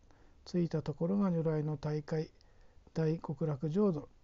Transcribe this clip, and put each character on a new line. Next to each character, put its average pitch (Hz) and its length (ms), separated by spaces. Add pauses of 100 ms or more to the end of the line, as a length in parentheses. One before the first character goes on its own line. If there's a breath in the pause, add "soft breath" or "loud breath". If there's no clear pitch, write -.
(440 soft breath)
つ - 140
い 170 100
た 156 140
と 156 100
こ 170 140
ろ 196 100
が 196 140
如 165 120
来 156 200
の 151 140
大 151 260
海、 156 260 (640 soft breath)
大 160 260
極 160 280
楽 151 240
浄 196 220
土。 147 160 (160)